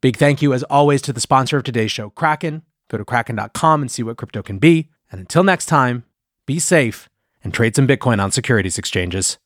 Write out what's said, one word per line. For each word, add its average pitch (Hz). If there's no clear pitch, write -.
Big 131
thank 143
you, 143
as 123
always, 143
to 139
the 117
sponsor 135
of 131
today's 113
show, 104
Kraken. 156
Go -
to 104
kraken 120
dot 107
com 156
and 131
see -
what 113
crypto 110
can 98
be. 160
And 92
until 165
next 190
time, 123
be 143
safe 135
and 87
trade 113
some 139
Bitcoin 123
on 98
securities 104
exchanges. 90